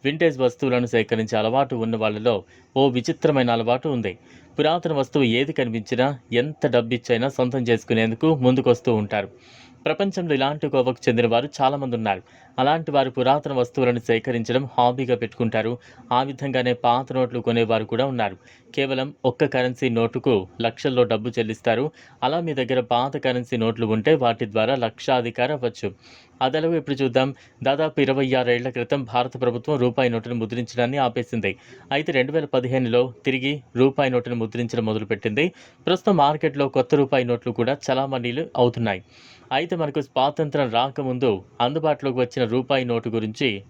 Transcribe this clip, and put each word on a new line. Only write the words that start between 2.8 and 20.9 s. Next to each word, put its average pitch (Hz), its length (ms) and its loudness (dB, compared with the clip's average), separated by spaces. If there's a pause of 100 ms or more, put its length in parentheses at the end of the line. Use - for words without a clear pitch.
విచిత్రమైన 131 600 2
అలవాటు 120 380 0
ఉంది. 101 180 -4 (440)
పురాతన 160 420 0
వస్తువు 135 260 2 (140)
ఏది 147 200 -2
కనిపించినా, 117 460 -2 (360)
ఎంత 151 240 -4 (100)
డబ్బిచ్చైనా 120 520 0 (100)
సొంతం 127 320 0
చేసుకునేందుకు 113 580 2 (180)
ముందుకొస్తూ 127 460 4 (100)
ఉంటారు. 101 280 -2 (580)
ప్రపంచంలో 175 500 -2
ఇలాంటి 143 360 0
కోవకు 127 320 2
చెందిన 120 280 2
వారు 120 140 2 (100)
చాలామంది 135 420 0
ఉన్నారు. 98 220 -2 (400)
అలాంటి 156 340 2
వారు 135 220 4
పురాతన 139 400 2
వస్తువులను 123 500 0
సేకరించడం 120 560 0 (120)
హాబీగా 123 460 2
పెట్టుకుంటారు. 113 520 -2 (440)
ఆ - 20 4 (100)
విధంగానే 131 440 -2 (120)
పాత 123 320 2
నోట్లు 123 300 -2
కొనేవారు 113 440 2
కూడా 120 200 0
ఉన్నారు. 107 240 -2 (400)
కేవలం 135 340 -2 (200)
ఒక్క 147 160 0 (100)
కరెన్సీ 127 320 0 (100)
నోటుకు 117 360 0 (320)
లక్షల్లో 123 460 0